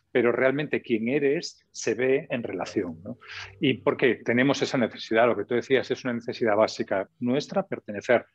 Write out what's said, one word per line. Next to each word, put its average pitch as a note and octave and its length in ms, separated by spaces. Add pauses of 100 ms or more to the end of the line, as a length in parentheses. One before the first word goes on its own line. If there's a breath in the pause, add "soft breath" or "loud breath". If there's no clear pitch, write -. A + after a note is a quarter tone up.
(120)
pero A#2+ 180
realmente C3 500
quién A2+ 280
eres C#3+ 640
se - 240
ve C3 340
en A#2+ 140
relación, F2+ 580
¿no? A2 160 (420 loud breath)
¿Y C3 180
por C#3 180
qué? A#2+ 280
Tenemos C3 380
esa C#3 160
necesidad, A2+ 480
lo A2 100
que G2+ 100
tú B2 100
decías, A#2+ 340
es - 140
una B2 100
necesidad A2+ 400
básica G#2+ 540 (100)
nuestra, C#3+ 480
pertenecer. A2 580 (100)